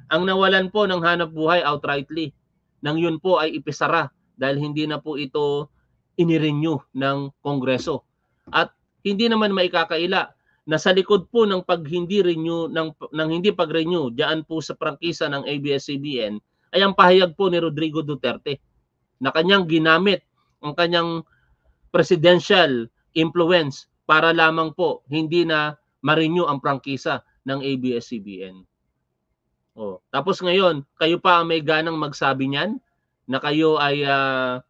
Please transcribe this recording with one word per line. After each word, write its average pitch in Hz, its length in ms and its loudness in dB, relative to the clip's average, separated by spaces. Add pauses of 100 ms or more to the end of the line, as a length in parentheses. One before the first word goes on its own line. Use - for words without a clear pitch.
(120)
ang 180 160 2
nawalan 190 400 2
po 208 160 0
ng 185 160 0
hanap 170 320 0
buhay 160 320 2
outrightly 147 680 -4 (500)
nang 156 160 -2
yun 165 160 0
po 175 240 2
ay 156 160 -2
ipisara 151 560 -2 (240)
dahil 139 240 -2
hindi 151 240 -4
na 151 160 -6
po 151 160 -8
ito 147 560 -4 (480)
inirenew 156 560 2 (160)
ng 139 480 -4
Kongreso. 131 640 -4 (480)
At 165 240 -2 (280)
hindi 202 240 0
naman 214 240 0
maikakaila 175 800 -2 (320)
na 156 160 0
sa 185 160 2
likod 190 320 2
po 233 160 2
ng 190 160 0
pag 170 240 -2
hindi 175 400 0
renew, 165 480 -2
ng, 160 400 -6
ng 156 160 -2
hindi 175 240 0
pag-renew 165 640 0
diyan 151 320 -2
po 160 160 -6
sa - 80 -10
prangkisa 156 560 -6
ng 139 160 -6
A 143 160 -6
B 139 160 -2
S 139 160 -8
C 139 80 -6
B 139 240 -4
N 104 160 -6 (340)
ay 190 80 4
ang 196 140 2
pahayag 185 420 6
po 196 140 0
ni 175 80 0
Rodrigo 160 420 -2
Duterte 135 560 -6 (640)
na 135 80 0
kanyang 180 400 2
ginamit 165 560 2 (320)
ang 147 160 -10
kanyang 170 480 0 (720)
presidential 165 960 4 (240)
influence 160 720 0 (220)
para 160 260 4
lamang 160 400 2
po 160 320 -2
hindi 160 400 0
na 151 300 -2 (280)
ma-renew 160 440 2
ang 139 120 -4
prangkisa 139 640 -6 (200)
ng 139 160 -6
A 139 160 -4
B 127 200 -2
S 117 160 -10
C 113 80 -8
B 95 240 -14
N. 92 200 -18 (1120)
Oh, 104 240 -10 (160)
tapos 180 240 -2
ngayon, 175 480 2 (160)
kayo 165 160 2
pa 175 240 4
ang 165 80 -2
may 165 80 0
ganang 156 400 -2
magsabi 139 480 -2
niyan 165 320 -4 (480)
na 131 160 -4
kayo 156 340 2
ay, 143 300 0
ah, 131 640 -2